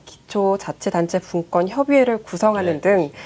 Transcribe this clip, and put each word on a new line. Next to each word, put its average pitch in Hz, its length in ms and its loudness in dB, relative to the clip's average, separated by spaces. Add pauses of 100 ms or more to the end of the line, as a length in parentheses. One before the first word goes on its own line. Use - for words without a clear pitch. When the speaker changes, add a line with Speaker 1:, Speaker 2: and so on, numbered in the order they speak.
Speaker 1:
기초자치단체 190 1120 -2
분권 175 500 -2
협의회를 247 540 2
구성하는 190 500 0
Speaker 2:
네, 147 80 -6
Speaker 1:
등, 196 140 4
Speaker 2:
그렇습니다. 156 300 -2